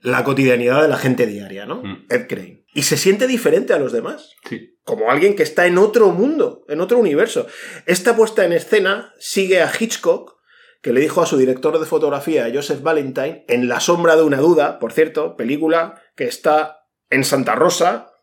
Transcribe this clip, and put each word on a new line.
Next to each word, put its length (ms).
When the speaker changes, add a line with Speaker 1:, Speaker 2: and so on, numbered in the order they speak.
Speaker 1:
la 200
cotidianidad 580
de 80
la 80
gente 300
diaria, 400
¿no? 160
Speaker 2:
Mm. 260
Speaker 1:
Ed 200
Crane. 440
Y 100
se 140
siente 300
diferente 460
a 80
los 120
demás. 380
Speaker 2:
Sí. 360
Speaker 1:
Como 260
alguien 260
que 60
está 240
en 100
otro 340
mundo, 580
en 120
otro 180
universo. 480
Esta 320
puesta 280
en 80
escena 680
sigue 420
a 180
Hitchcock, 580
que 140
le 60
dijo 200
a 60
su 100
director 420
de 60
fotografía, 680
Joseph 260
Valentine, 680
en 200
La 120
sombra 360
de 60
una 160
duda, 400
por 140
cierto, 440
película 640
que 80
está 540
en 140
Santa 300
Rosa 520